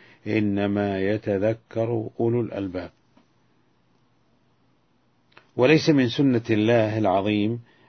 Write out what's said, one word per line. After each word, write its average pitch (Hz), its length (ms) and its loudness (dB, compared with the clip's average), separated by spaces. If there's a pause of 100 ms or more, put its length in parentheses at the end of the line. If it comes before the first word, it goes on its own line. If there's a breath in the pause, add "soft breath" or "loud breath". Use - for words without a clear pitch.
(280 loud breath)
إنما 101 760 -2
يتذكر 110 1080 -4 (100)
أولو 117 220 0
الألباب. 90 480 -8 (2750)
وليس 147 320 4
من 135 200 4
سنة 127 400 0
الله 110 480 2
العظيم 104 600 0 (300 soft breath)